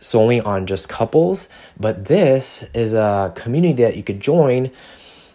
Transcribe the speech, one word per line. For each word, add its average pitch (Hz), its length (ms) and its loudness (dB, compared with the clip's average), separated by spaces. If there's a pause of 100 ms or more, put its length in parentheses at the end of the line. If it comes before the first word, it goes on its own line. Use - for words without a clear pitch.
solely 117 400 2
on 98 260 -4
just 95 220 -6
couples, 165 580 0 (320)
but 107 260 -4
this 135 680 2
is 113 200 -2
a 101 420 0
community 139 480 0
that 107 120 2
you 101 80 -10
could 101 160 -8
join 131 500 2 (640)